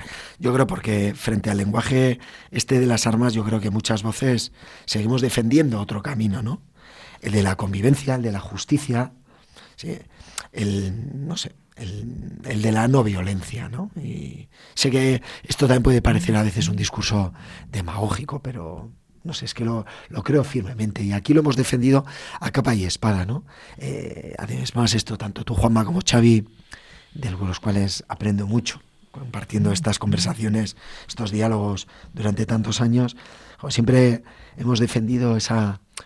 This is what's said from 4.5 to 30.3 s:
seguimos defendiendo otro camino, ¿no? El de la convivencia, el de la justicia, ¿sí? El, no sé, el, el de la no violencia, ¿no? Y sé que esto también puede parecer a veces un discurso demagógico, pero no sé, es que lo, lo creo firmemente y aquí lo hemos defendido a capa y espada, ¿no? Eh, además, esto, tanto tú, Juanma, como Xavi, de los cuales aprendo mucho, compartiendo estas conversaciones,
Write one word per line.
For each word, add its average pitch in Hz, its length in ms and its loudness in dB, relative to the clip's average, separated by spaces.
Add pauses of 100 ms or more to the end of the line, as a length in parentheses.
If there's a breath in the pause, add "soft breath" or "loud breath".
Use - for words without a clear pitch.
seguimos 113 340 0
defendiendo 123 600 2
otro 104 200 -6
camino, 107 420 -2
¿no? 123 200 -6 (580 loud breath)
El - 120 -4
de 104 100 4
la 95 140 2
convivencia, 113 580 0
el 127 80 -4
de 113 100 -2
la 98 80 -4
justicia, 127 720 -2 (640 soft breath)
¿sí? - 220 -10 (540 loud breath)
El, 101 760 -4
no 170 80 -6
sé, - 160 -8 (240)
el, 107 680 -10
el 110 180 -4
de 110 100 2
la 113 160 2
no 131 160 6
violencia, 98 640 -4
¿no? 175 260 -8
Y - 540 -10 (260 loud breath)
sé - 160 2
que 131 320 2 (220 loud breath)
esto - 220 2
también 127 160 6
puede 123 200 6
parecer 113 320 2
a 107 80 4
veces 107 260 0
un 110 80 -2
discurso 101 580 -2 (360 loud breath)
demagógico, 104 720 -4
pero 113 480 -10 (320)
no 165 120 -10
sé, - 100 -10
es 110 80 -8
que 117 140 -4
lo, 113 180 -2 (240 loud breath)
lo - 140 -10
creo 143 220 4
firmemente 110 580 -4
y 101 100 0
aquí 101 220 2
lo 156 60 6
hemos 147 160 2
defendido 131 500 2 (340 loud breath)
a - 100 -4
capa 123 240 2
y 98 100 0
espada, 95 420 0
¿no? 123 180 -4 (320 loud breath)
Eh, - 640 -10
además, 120 560 -2
esto, 110 240 -2
tanto 104 260 -8
tú, 120 100 -4
Juanma, 113 300 4
como 135 160 -2
Xavi, 117 480 6 (680 loud breath)
de 131 160 -6
los 92 300 -4
cuales 101 480 0
aprendo 101 380 -2
mucho, 117 340 -2 (300)
compartiendo 104 640 -2
estas 101 260 0
conversaciones, 107 800 0 (300 loud breath)